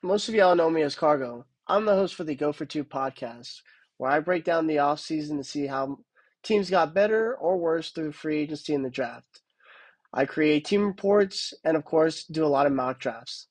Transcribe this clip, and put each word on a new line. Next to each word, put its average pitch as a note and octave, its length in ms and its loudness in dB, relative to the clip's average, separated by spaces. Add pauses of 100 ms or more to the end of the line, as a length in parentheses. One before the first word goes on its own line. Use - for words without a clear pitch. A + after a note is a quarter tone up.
Most G3 260 0
of A3+ 80 -4
y'all F#3 180 6
know E3 160 4
me E3 120 2
as C#3+ 140 -2
Cargo. C3 500 0 (200)
I'm G#3 200 2
the G#3 100 4
host F#3+ 180 0
for E3+ 120 -8
the D3+ 100 -4
Go D3 160 -2
for D3 140 -8
Two D3+ 180 -6
podcast, C3 760 -8 (340)
where C3 160 -2
I D3+ 80 4
break E3+ 240 -2
down E3 240 0
the D#3 80 0
offseason D3+ 640 -2
to C3+ 80 -6
see C#3+ 200 -6
how C3+ 340 -4 (440)
teams G3+ 260 0
got E3 240 2
better A3 400 2
or F3+ 240 0
worse E3 340 -2
through D#3 200 -6
free D3+ 280 -4
agency D3+ 340 -4
and C#3 100 0
the C3 60 -4
draft. A#2+ 500 -8 (760)
I C3+ 120 2
create D3+ 400 2
team G3+ 200 2
reports G3+ 680 0 (100)
and, D#3 140 2
of D3 80 -4
course, D#3+ 400 0
do D#3 180 -2
a D3 80 2
lot C#3 140 4
of C#3 80 2
mock C3 260 -2
drafts. - 500 -10